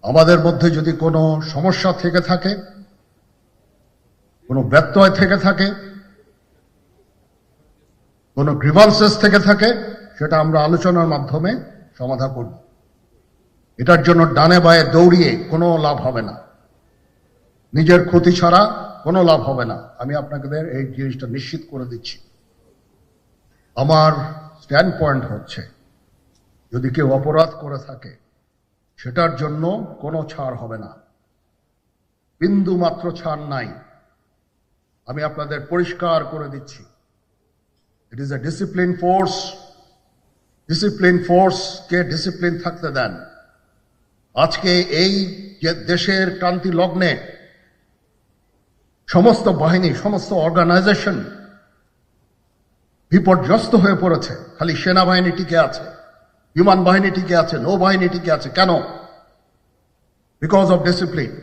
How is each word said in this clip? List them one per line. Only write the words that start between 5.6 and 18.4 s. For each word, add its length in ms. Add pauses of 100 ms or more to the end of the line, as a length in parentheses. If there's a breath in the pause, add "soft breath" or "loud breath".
কোনো 140 (100)
গ্রিভান্সেস 520 (100)
থেকে 240
থাকে, 220 (480)
সেটা 260
আমরা 240
আলোচনার 460
মাধ্যমে 380 (460)
সমাধান 400
করব। 160 (1300)
এটার 280
জন্য 140 (160)
ডানে 220
বায়ে 240 (120)
দৌড়িয়ে 340 (220)
কোনো 160 (180)
লাভ 200
হবে 240
না, 60 (1400)
নিজের 360
ক্ষতি 300